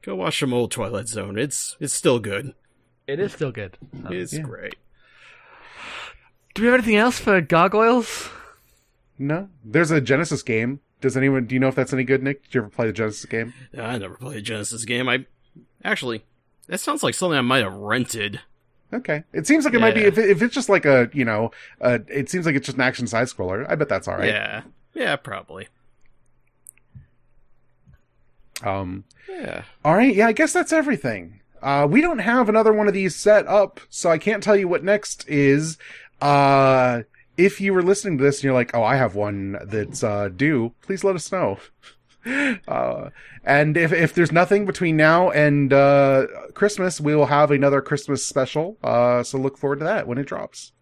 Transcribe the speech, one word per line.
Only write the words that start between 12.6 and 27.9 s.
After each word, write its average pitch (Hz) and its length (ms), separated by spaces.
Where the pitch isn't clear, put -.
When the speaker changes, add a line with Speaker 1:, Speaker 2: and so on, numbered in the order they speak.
Speaker 3:
ever 104 80
play 117 160
the 110 60
Genesis 107 340
game? 113 260
Speaker 1:
I 117 200
never 95 180
played 127 220
a 104 40
Genesis 110 420
game. 120 240
I, 127 180
actually, 123 400
that 180 140
sounds 285 240
like 123 100
something 170 240
I 127 40
might 123 200
have 95 120
rented. 104 680
Speaker 3:
Okay. 156 300
It 160 140
seems 302 180
like 254 100
it 233 60
might 226 140
be, 220 60
Speaker 1:
Yeah. 208 80
Speaker 3:
if 196 100
it, 220 120
if 180 120
it's 240 120
just 269 140
like 190 160
a, 127 280
you 135 120
know, 113 280
uh, 120 280
it 139 220
seems 180 160
like 147 100
it's 135 100
just 120 100
an 131 60
action 127 240
side 117 220
scroller. 95 420
I 175 60
bet 147 120
that's 95 200
all 95 80
right. 95 120
Speaker 1:
Yeah. 104 340
Yeah, 226 240
probably. 95 520